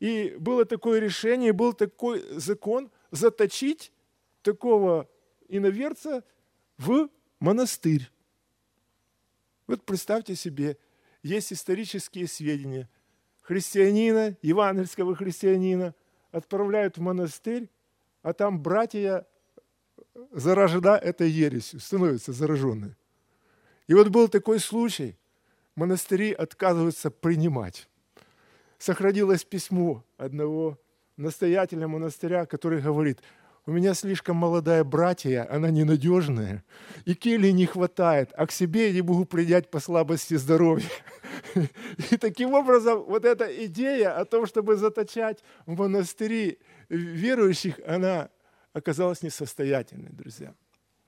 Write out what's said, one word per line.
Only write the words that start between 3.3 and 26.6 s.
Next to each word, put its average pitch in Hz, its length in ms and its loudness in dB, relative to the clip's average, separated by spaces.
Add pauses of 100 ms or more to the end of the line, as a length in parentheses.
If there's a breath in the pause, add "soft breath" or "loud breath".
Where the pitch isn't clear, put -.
такого 202 680 2 (400)
иноверца 233 760 -4 (540)
в 254 320 0 (280)
монастырь. 160 720 0 (1600)
Вот 240 180 -6
представьте 202 520 -4
себе, 143 420 -6 (440)
есть 202 300 -6
исторические 180 760 -6
сведения. 135 600 -6 (540)
Христианина, 208 960 2
евангельского 185 760 0
христианина, 185 800 0 (360)
отправляют 202 640 -2
в 165 60 -8
монастырь, 185 640 -4 (540)
а 165 100 -4
там 202 280 -2
братья 196 640 -2 (1080)
заражена 185 640 4
этой 170 340 0
ересью, 147 480 -2
становятся 151 540 -2
зараженные. 131 640 -2 (920)
И 156 80 4
вот 208 140 10
был 226 200 6
такой 214 300 2
случай, 180 580 -4 (600)
монастыри 185 560 0
отказываются 165 800 -2